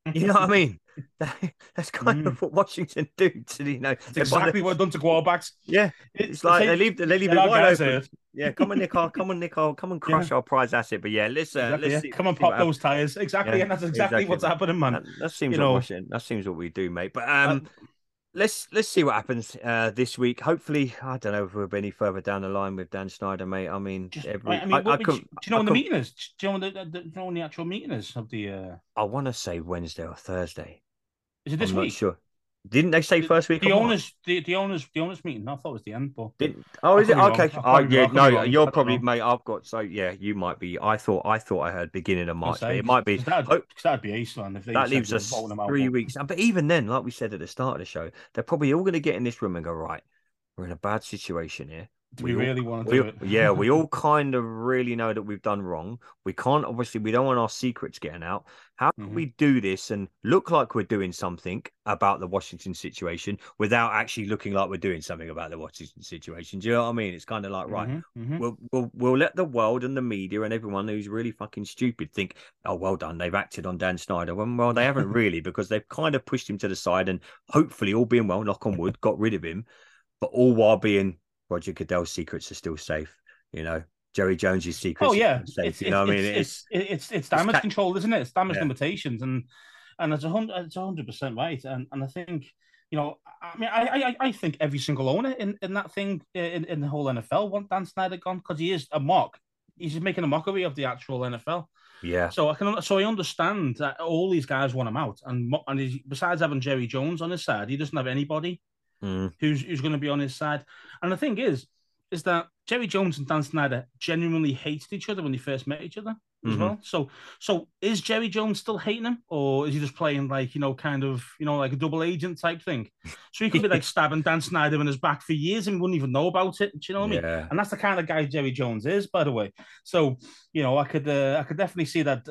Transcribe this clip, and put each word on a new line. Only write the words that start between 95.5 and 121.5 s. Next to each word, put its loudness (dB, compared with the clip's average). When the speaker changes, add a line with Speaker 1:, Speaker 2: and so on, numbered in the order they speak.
Speaker 2:
in -6
that -6
thing, -4
uh, -4
in, -4
in -6
the -2
whole -2
N -2
F -10
L 0
want -6
Dan -2
Snyder -4
gone -8
'cause -8
he -2
is -4
a -2
mock. 2
He's -6
just -6
making -2
a 0
mockery 0
of -4
the -4
actual -6
N -4
F -12
L. -4
Speaker 1:
Yeah. 0
Speaker 2:
So 2
I 0
can, -2
so 2
I 2
understand -2
that -4
all 0
these 2
guys 0
want -2
him -4
out, -4
and -4
mo-, -2
and -2
he's, -4
besides -2
having 0
Jerry -2
Jones -4
on -6
his -6
side, -2
he -4
doesn't -6
have -2
anybody -4
Speaker 1:
Mm. -4
Speaker 2:
who's, 2
who's -6
gonna -2
be -4
on 0
his -4
side. -4
And -2
the 0
thing 0
is, -2
is -6
that 2
Jerry 0
Jones 0
and -6
Dan 2
Snyder 0
genuinely 0
hated -8
each -8
other -4
when -2
they -4
first -6
met -6
each -14
other -8
as 0
Speaker 1:
Mm-hmm. 0
Speaker 2:
well. 0
So, -2
so 0
is 0
Jerry -2
Jones -2
still -4
hating -4
him, -4
or 0
is -2
he -2
just -4
playing, 0
like, -2
you -4
know, 0
kind -2
of, -2
you -6
know, 0